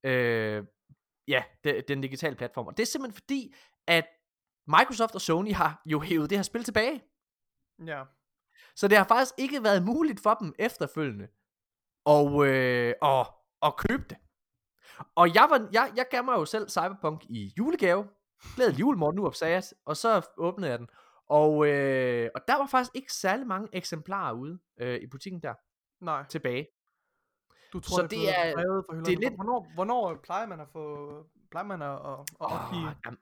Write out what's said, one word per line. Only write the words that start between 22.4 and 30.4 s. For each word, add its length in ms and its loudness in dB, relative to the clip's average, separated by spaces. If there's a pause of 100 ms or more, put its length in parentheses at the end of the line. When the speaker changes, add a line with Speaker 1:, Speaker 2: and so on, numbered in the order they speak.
Speaker 1:
der 80 4
var 100 0
faktisk 280 0
ikke 180 -10
særlig 340 -2
mange 260 -6
eksemplarer 600 -8
ude, 260 -10 (220)
øh, 220 -4
i 40 -16
butikken 360 -14
der 120 -8 (460)
Speaker 2:
Nej. 280 -6
Speaker 1:
tilbage. 380 -6 (1080)
Speaker 2:
Du 80 -10
tror, 160 -4
Speaker 1:
Så 100 2
Speaker 2:
det 0 -
er 20 -10
Speaker 1:
det 100 -6
Speaker 2:
blevet 180 0 (120)
Speaker 1:
er, 40 -2
Speaker 2:
drevet 360 -2
for 60 -12
Speaker 1:
det 60 -8
er 100 -6
Speaker 2:
hylderne? 100 0
Speaker 1:
lidt 140 -2
Speaker 2:
Hvornår, 400 -6
hvornår 500 -4
plejer 220 -8